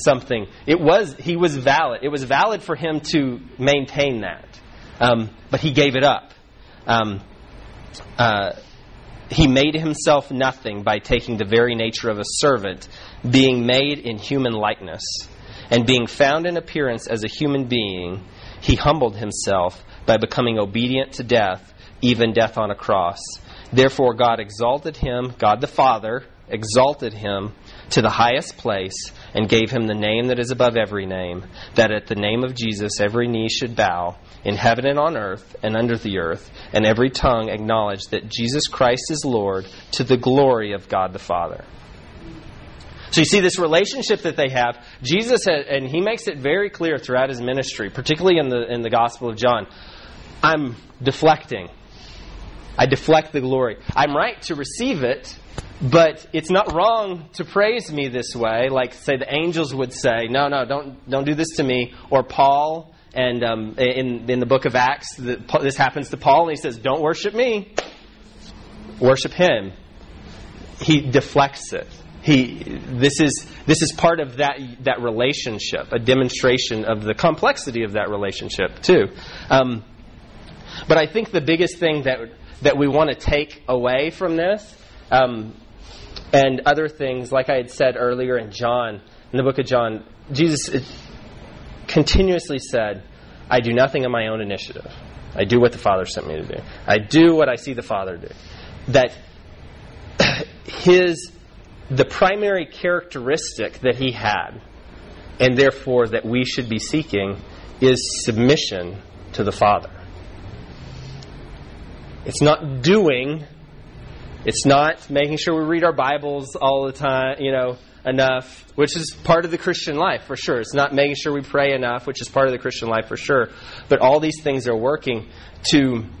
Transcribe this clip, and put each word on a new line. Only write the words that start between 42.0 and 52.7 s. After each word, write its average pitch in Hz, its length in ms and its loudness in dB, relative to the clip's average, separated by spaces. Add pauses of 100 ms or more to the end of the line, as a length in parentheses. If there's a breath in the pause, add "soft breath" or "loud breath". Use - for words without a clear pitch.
So - 80 4
you 156 40 6
see 202 160 4
this 180 180 2
relationship 190 640 0
that 160 140 -4
they 139 140 0
have. 123 340 -2 (180 loud breath)
Jesus, 214 420 0
ha-, 185 80 2
and 139 340 -2
he 143 140 -2
makes 214 280 -2
it 156 100 -8
very 175 320 0
clear 165 280 -2
throughout 127 300 0
his 127 120 -8
ministry, 127 480 -4
particularly 165 500 2
in 139 100 0
the, 120 220 -2
in 120 120 -4
the 113 80 -4
Gospel 117 400 0
of 110 60 -10
John, 113 320 2 (760 loud breath)
"I'm 151 340 0 (260)
deflecting. 131 680 2 (1080 loud breath)